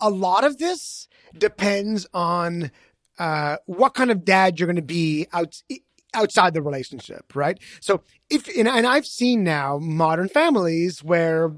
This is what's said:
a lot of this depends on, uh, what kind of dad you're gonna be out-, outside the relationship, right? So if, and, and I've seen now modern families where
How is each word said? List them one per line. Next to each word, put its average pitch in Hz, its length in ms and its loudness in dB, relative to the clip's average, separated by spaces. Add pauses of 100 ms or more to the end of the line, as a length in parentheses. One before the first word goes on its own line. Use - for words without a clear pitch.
a 214 80 2
lot 190 340 2
of 277 140 0
this - 500 -6 (280)
depends 202 760 -2
on, 170 580 -2 (480)
uh, 151 380 -2 (100)
what 202 280 2
kind 254 160 2
of 196 140 0
dad 190 360 4
you're 175 60 2
gonna 175 160 -2
be 156 500 -2
out-, 175 300 -6 (520)
outside 202 400 2
the 160 80 -2
relationship, 135 720 -12
right? 143 240 -2 (220)
So - 220 0 (280)
if, 294 260 -2
and, 226 120 4
and 240 180 2
I've 269 200 2
seen 240 380 0
now 143 340 -2
modern 160 500 0
families 180 720 2
where 165 560 0